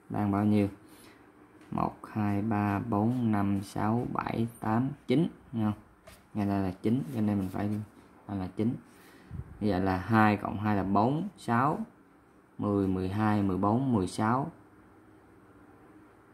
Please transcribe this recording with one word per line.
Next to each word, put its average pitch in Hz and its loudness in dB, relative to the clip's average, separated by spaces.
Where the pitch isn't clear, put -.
Bằng 104 -2
bao 101 2
nhiêu? 104 4
Một, 50 -2
hai, 104 -2
ba, 104 0
bốn, 113 0
năm, 101 2
sáu, 110 -2
bảy, - -2
tám, 113 0
chín, 147 2
nghe 113 -2
không? 104 -2
Ngay 107 -2
đây 101 0
là 95 -2
chín, 117 0
cho 113 -2
nên 104 2
mình 95 -2
phải, 98 -4
đây 101 -6
là 92 -6
chín. 117 0
Như 104 0
vậy 90 0
là 95 2
hai 107 4
cộng 98 -6
hai 107 0
là 95 0
bốn, 117 2
sáu, 135 0
mười, 101 2
mười 92 -2
hai, 104 2
mười 95 0
bốn, 113 2
mười 98 4
sáu, 113 0